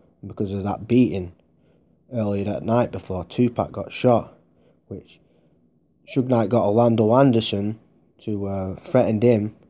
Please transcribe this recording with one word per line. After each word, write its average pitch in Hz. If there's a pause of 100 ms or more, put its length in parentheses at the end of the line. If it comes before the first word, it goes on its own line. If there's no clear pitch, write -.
(220)
and 101
because 98
of 98
that 101
beating 98 (800)
earlier 101
that 95
night 113
before 92
Tupac 120
got -
shot, - (500)
which - (880)
Suge 127
Knight 117
got 107
Orlando 113
Anderson 110 (440)
to, 101
uh, 95
threaten 110
him 110 (180)